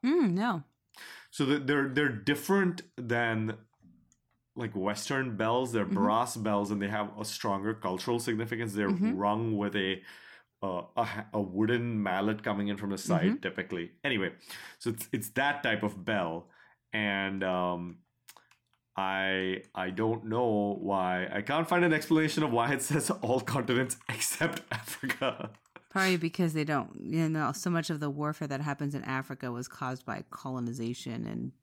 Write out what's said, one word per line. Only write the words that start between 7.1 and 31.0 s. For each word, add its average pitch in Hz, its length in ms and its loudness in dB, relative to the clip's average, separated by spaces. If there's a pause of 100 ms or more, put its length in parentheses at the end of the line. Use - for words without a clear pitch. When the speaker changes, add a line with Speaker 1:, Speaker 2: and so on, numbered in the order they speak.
Speaker 2:
a 107 40 -6
stronger 104 500 -2
cultural 110 460 -2
significance. 113 540 -2
They're 101 160 2
Speaker 1:
Mm-hmm. 101 260 2
Speaker 2:
rung 107 420 2
with 101 180 0
a, 95 260 0 (600)
uh, 92 200 -4 (160)
a 117 60 2
ha-, 104 300 -6
a 107 80 0
wooden 110 600 0
mallet 101 400 0
coming 101 240 -2
in 104 100 -2
from 104 120 -6
the 98 80 -4
side, 87 300 0
Speaker 1:
Mm-hmm. 165 140 2
Speaker 2:
typically. 87 500 -6 (120)
Anyway, 101 280 0 (480)
so 120 100 -2
it's, 113 240 -6
it's 110 180 -4
that 143 320 2
type 110 200 2
of 98 200 -4
bell. 85 440 -2 (440)
And, 98 520 0
um, 90 560 0 (960)
I, 95 680 0 (100)
I 92 160 -2
don't 110 360 0
know 107 540 2
why. 92 520 0
I 101 100 -2
can't 151 260 0
find 175 180 4
an 165 80 6
explanation 156 500 2
of 139 80 2
why 117 220 4
it 135 80 0
says - 280 0
all 123 300 2
continents 127 640 0
<laughs> - 60 -10
except - 520 -2 (100)
Africa. - 800 -4 (380)
Speaker 1:
Probably 185 280 4
because 165 360 0
they 156 100 0
don't, 143 260 0 (120)
you 160 280 2
know, 156 240 0
so - 160 -4
much 165 200 0
of 156 100 -2
the 147 100 -2
warfare 147 380 -2
that 139 140 -2
happens 143 340 -2
in 135 80 -4
Africa 131 480 -4
was 120 160 -6
caused 131 380 -6
by - 240 -6
colonization 117 960 -6